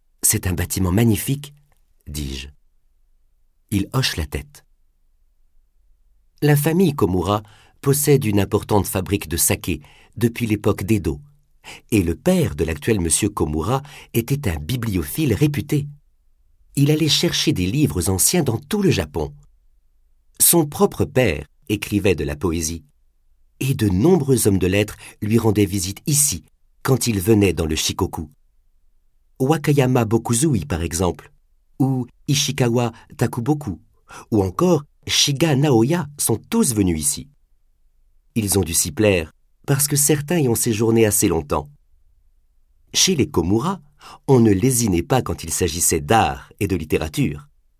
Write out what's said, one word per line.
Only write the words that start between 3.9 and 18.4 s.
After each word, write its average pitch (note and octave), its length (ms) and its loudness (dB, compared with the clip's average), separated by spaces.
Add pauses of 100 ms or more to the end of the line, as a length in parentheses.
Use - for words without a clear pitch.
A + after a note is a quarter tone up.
hoche C3 240 -2
la D#2 100 -6
tête. - 380 -12 (1800)
La D3 140 4
famille D#3+ 380 2
Komura F#2+ 480 0 (380)
possède C#3 440 2
une G2+ 160 2
importante G2 460 0
fabrique F#2 420 -4
de E2+ 80 -4
saké F2 440 -2 (360)
depuis A#2 300 -2
l'époque G#2 380 0
d'Edo. E2+ 360 -2 (680)
Et G#2 120 4
le E2 120 -2
père F3 420 0
de E2 80 -2
l'actuel E2 360 -2
monsieur E2+ 300 0
Komura E2 520 -4 (300)
était C3 360 -2
un E2 80 -2
bibliophile A2 800 -2
réputé. D3 540 -2 (880)
Il C#3 140 4
allait D#3 180 2
chercher - 440 0
des F#2 140 -2
livres G2 440 0
anciens F#2+ 320 0